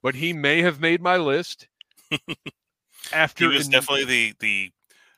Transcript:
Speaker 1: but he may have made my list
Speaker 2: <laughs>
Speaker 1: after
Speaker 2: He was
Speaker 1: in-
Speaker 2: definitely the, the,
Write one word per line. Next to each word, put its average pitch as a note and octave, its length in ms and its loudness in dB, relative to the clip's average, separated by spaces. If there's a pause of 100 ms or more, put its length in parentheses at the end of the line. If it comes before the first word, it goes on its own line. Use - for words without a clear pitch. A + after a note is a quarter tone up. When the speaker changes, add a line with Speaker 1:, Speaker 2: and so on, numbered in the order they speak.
Speaker 1:
but C3 120 0
he E3 180 -4
may D3+ 300 2
have D#3+ 180 0
made E3 220 2
my F3+ 140 2
list D#3+ 520 -2 (420)
Speaker 2:
<laughs> - 1000 -12
Speaker 1:
after D#3 320 0
Speaker 2:
He C#3+ 120 2
was C#3+ 100 0
Speaker 1:
in- C#3 60 -6
Speaker 2:
definitely C#3 340 2
the, A#2 340 0
the, G2 320 -4 (460)